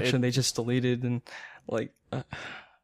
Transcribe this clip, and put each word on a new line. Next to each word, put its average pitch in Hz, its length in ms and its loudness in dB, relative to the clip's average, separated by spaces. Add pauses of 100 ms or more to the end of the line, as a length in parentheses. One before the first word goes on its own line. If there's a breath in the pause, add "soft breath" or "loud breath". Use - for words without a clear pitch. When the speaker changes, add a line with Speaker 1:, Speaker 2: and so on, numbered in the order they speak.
Speaker 1:
section 127 160 4
Speaker 2:
it 123 60 4
Speaker 1:
they 123 100 4
just 127 240 2
deleted, 123 480 2
and, 120 180 0 (460 loud breath)
like, 113 240 -2 (180)
uh, 135 120 -4 (600 loud breath)